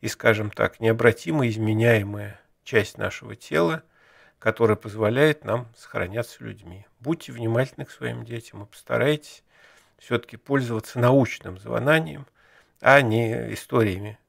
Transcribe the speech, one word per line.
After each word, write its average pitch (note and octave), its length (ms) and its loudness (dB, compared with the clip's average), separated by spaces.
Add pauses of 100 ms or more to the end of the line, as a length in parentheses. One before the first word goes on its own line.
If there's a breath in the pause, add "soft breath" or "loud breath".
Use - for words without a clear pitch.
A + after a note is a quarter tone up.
и, - 60 -6
скажем G#2+ 420 0
так, - 300 -2
необратимо A#2 680 2
изменяемая G#2+ 920 0 (240)
часть - 340 -2
нашего A2 380 -10
тела, D#3+ 480 -2 (560 soft breath)
которая A2 360 0
позволяет A2+ 680 0
нам A#2 240 -4 (100)
сохраняться A2 680 -8
людьми. G2+ 440 -16 (120)
Будьте C3+ 320 -8
внимательны A#2+ 540 -2
к - 60 -20
своим A#2+ 340 -10
детям A2+ 380 -14
и - 20 -16
постарайтесь C3 760 -2 (560 soft breath)
все-таки - 380 -6
пользоваться A#2+ 600 -4
научным A#2+ 640 2
знанием, C#3+ 680 -2 (560 soft breath)
а C3+ 200 8
не A2+ 520 0
историями G#2+ 640 -2 (120)